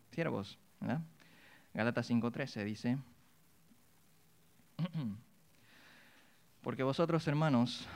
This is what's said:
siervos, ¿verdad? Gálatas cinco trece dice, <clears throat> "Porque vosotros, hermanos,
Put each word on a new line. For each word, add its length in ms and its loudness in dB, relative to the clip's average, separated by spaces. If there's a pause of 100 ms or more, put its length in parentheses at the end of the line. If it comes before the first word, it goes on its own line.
(120)
siervos, 460 -4 (220)
¿verdad? 220 -2 (720)
Gálatas 320 0
cinco 260 2
trece 320 -4
dice, 340 -2 (1800)
<clears throat> 1800 -10
"Porque 220 -2
vosotros, 440 2
hermanos, 680 4